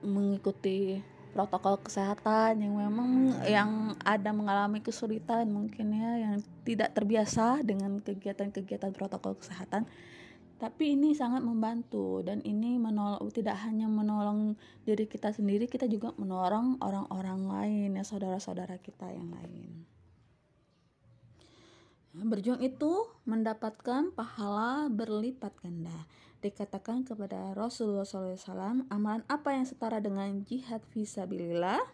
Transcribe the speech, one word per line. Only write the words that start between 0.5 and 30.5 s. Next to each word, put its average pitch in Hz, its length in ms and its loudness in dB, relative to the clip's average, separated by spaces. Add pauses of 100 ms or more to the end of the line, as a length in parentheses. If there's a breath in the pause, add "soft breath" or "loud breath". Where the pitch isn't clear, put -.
protokol 196 480 2
kesehatan 220 800 2
yang 208 160 0
memang 214 360 2 (360)
yang 208 220 6 (340)
ada 214 320 2
mengalami 208 480 2
kesulitan 226 640 0
mungkin 208 480 -2
ya, 226 160 0 (160)
yang 208 80 0 (320)
tidak 226 240 2
terbiasa 226 720 4
dengan 196 400 0
kegiatan-kegiatan 196 880 -4
protokol 196 480 -4
kesehatan. 185 480 -4 (720 loud breath)
Tapi 285 400 2
ini 294 160 6
sangat 254 240 2
membantu 226 800 0
dan 196 240 -2
ini 220 320 0
menol-, 214 560 0
tidak 202 320 0
hanya 220 240 0
menolong 214 720 2 (240 loud breath)
diri 214 240 2
kita 214 240 -4
sendiri, 208 400 2
kita 254 160 0
juga 220 320 0
menolong 202 640 2
orang-orang 190 640 -2
lain 202 480 0
ya, 196 80 -2
saudara-saudara 190 720 -4
kita - 320 -14
yang 180 240 -10
lain. 170 560 -14 (2250 loud breath)
Berjuang 214 480 0
itu 302 480 0 (160)
mendapatkan 220 880 0
pahala 233 800 -2
berlipat 220 720 -2
ganda. 165 400 -8 (400 loud breath)
Dikatakan 208 640 -4
kepada 196 480 -6
Rasulullah 208 480 0
sallallahu 190 320 -4
alaihi 190 80 -14
wasallam, 190 340 -2 (140)
"Amalan 214 400 0
apa 285 240 0
yang 262 80 2
setara 226 400 -2
dengan 196 400 -2
jihad 233 480 -6